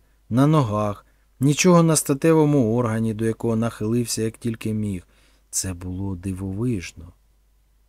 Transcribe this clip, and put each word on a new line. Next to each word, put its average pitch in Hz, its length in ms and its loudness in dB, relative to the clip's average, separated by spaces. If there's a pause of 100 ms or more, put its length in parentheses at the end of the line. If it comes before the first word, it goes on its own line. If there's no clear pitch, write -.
(300)
на 127 160 4
ногах, 107 600 0 (340)
нічого 165 420 4
на 160 140 4
статевому 147 800 2
органі, 113 380 0
до 110 100 -4
якого 113 320 -2
нахилився, 113 680 -2
як 110 160 -6
тільки 113 360 -6
міг. 104 280 -4 (480)
Це 92 240 -6
було 92 420 -8
дивовижно. 95 960 -6 (760)